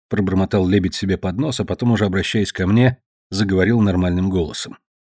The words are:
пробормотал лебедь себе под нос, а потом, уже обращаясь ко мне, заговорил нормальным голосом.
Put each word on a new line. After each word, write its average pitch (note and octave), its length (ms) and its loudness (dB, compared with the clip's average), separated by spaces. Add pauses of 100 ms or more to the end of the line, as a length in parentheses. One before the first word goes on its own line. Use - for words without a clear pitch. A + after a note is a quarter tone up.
пробормотал F#2+ 580 0
лебедь F#2+ 280 0
себе F#2+ 220 -2
под F#2 200 -4
нос, C#3+ 220 -4
а G2+ 60 -4
потом, A#2 260 -2
уже G#2+ 140 2
обращаясь G2 480 -2
ко F#2 140 -2
мне, B2 320 4 (320)
заговорил G2 500 2
нормальным F#2 480 2
голосом. F2+ 480 -4 (240)